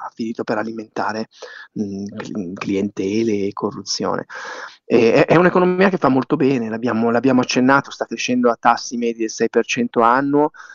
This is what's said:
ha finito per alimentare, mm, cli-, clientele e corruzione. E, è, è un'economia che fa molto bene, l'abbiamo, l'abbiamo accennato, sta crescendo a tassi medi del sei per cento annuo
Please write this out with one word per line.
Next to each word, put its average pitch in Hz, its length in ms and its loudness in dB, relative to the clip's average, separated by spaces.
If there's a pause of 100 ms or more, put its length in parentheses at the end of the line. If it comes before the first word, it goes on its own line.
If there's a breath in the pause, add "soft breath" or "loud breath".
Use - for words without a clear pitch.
ha - 100 -12
finito 117 300 -6
per 110 140 -4
alimentare, 110 680 -6 (520 loud breath)
mm, 101 240 -6 (120)
cli-, 95 380 -8
clientele 101 920 -2
e 101 60 -4
corruzione. 101 720 -6 (580 loud breath)
E, 117 300 4
è, 143 120 6
è 151 100 4
un'economia 180 520 4
che 185 100 0
fa 139 100 2
molto 131 280 2
bene, 127 320 0
l'abbiamo, 113 420 0
l'abbiamo 123 300 2
accennato, 131 500 2
sta - 160 -6
crescendo 120 440 0
a 113 80 0
tassi 120 380 0
medi 117 240 -2
del 110 100 -2
sei 113 180 -2
per 117 160 2
cento 120 360 -2
annuo 143 500 4 (240 loud breath)